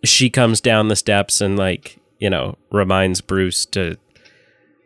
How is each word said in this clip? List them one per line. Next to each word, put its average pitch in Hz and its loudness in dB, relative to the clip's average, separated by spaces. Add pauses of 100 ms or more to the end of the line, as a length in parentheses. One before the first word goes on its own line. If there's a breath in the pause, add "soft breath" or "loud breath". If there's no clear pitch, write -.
she - 2
comes 113 2
down 110 2
the 107 0
steps 101 0
and, 101 0
like, 95 -4 (220)
you 104 -2
know, 92 -4 (140)
reminds 95 0
Bruce 95 -4
to, 87 -6 (880 soft breath)